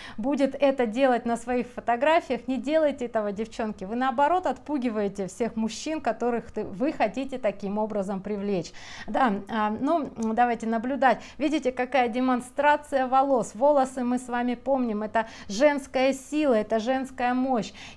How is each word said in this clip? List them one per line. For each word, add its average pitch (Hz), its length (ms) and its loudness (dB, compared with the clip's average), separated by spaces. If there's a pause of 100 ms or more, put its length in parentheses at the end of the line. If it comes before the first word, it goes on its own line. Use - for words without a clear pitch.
(180)
будет 269 360 0
это 269 320 2
делать 233 400 2
на 233 100 0
своих 240 320 -2
фотографиях. 247 800 0
Не 262 100 0
делайте 277 480 2
этого, 214 260 -2
девчонки. 214 520 -6
Вы, 220 120 -6
наоборот, 285 500 2
отпугиваете 214 800 -2
всех 226 300 -4
мужчин, 226 440 -4
которых 240 500 -2
ты, 208 140 -6
вы 214 280 -2
хотите 262 460 -2
таким 202 400 -2
образом 208 420 -4
привлечь. 202 520 -4 (340)
Да, 226 260 2 (160)
а, 214 220 0
ну, 269 460 0
давайте 226 500 0
наблюдать. 233 540 2 (180)
Видите, 285 340 0
какая 254 360 0
демонстрация 262 1000 2
волос. 262 480 2
Волосы 262 500 4
мы 247 140 0
с 247 100 -12
вами 240 260 -2
помним. 240 480 0
Это 220 240 -2 (220)
женская 269 640 2
сила, 285 420 0
это 214 240 2
женская 247 560 -2
мощь. 254 380 0 (240)